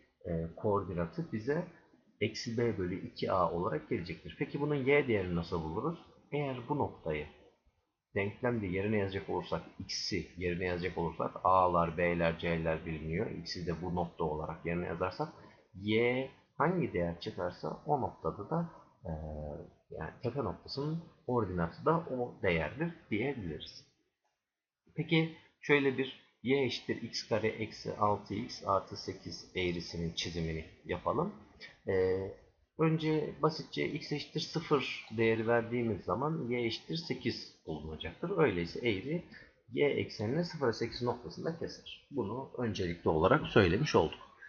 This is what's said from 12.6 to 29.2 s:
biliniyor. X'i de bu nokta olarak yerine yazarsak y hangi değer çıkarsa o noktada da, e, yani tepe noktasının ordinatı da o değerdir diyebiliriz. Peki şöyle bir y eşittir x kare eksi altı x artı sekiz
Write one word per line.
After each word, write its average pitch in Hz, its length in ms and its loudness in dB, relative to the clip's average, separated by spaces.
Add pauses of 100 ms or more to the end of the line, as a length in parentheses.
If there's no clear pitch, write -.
biliniyor. 80 460 -2
X'i 85 360 -8
de 80 140 -4
bu 85 140 -2
nokta 87 280 -2
olarak 76 420 -4
yerine 87 200 0
yazarsak 90 480 -4 (420)
y 117 560 2 (260)
hangi 147 360 2
değer 85 260 0
çıkarsa - 640 -6
o 147 160 0
noktada 95 480 -4
da, 170 200 -2 (360)
e, 87 60 -6 (800)
yani 80 220 -8 (120)
tepe 120 160 -2
noktasının 143 640 -4 (240)
ordinatı 92 580 0
da 160 120 6
o 127 460 -4
değerdir 104 500 0 (180)
diyebiliriz. 107 760 -4 (1120)
Peki 160 420 2 (240)
şöyle 139 360 6
bir - 260 -4 (200)
y 135 220 4
eşittir - 360 -2
x - 260 -6
kare 110 200 2
eksi 104 460 -4
altı 104 400 0
x - 320 -6
artı 98 320 2
sekiz - 580 -10